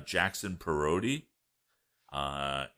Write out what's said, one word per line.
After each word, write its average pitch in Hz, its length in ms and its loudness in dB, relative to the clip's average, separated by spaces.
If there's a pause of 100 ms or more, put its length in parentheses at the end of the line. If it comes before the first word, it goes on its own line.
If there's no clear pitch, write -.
Jackson 92 520 0
Parodi, 85 680 2 (880)
uh, 69 540 -2 (120)